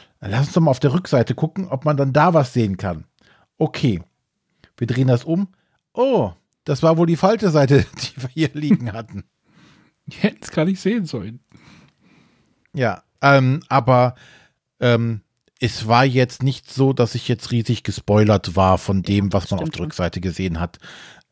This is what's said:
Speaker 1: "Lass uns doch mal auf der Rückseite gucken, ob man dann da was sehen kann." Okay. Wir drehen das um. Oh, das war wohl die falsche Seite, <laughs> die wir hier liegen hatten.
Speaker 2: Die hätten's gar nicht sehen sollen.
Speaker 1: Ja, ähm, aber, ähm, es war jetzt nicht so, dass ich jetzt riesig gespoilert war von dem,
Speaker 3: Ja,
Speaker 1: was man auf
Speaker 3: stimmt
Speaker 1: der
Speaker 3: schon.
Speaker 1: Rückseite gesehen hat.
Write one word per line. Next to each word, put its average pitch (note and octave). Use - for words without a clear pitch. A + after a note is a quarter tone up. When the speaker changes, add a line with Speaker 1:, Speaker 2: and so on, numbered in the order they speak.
Speaker 1:
"Lass A#2+
uns -
doch E3+
mal D#3+
auf B2+
der C#3
Rückseite C#3
gucken, F3+
ob C3
man D3+
dann C3+
da D#3
was D3
sehen G#2
kann." F2
Okay. A2
Wir A#2+
drehen B2+
das A#2+
um. F3+
Oh, A3
das C#3
war E3
wohl E3+
die D#3+
falsche G#3
Seite, C#3+
<laughs> -
die -
wir B2+
hier D#3
liegen C#3+
hatten. G#2+
Speaker 2:
Die -
hätten's -
gar D#3+
nicht F#3
sehen G#3
sollen. A2+
Speaker 1:
Ja, A2+
ähm, C3+
aber, B2+
ähm, A#2
es A2
war A#2+
jetzt B2+
nicht C3
so, C3+
dass B2
ich -
jetzt -
riesig A#2
gespoilert G2+
war F#2
von F#2+
dem, G2+
Speaker 3:
Ja, F#2
Speaker 1:
was G2
man G2
auf E2
Speaker 3:
stimmt D#2+
Speaker 1:
der -
Speaker 3:
schon. F2
Speaker 1:
Rückseite F2
gesehen F2
hat. -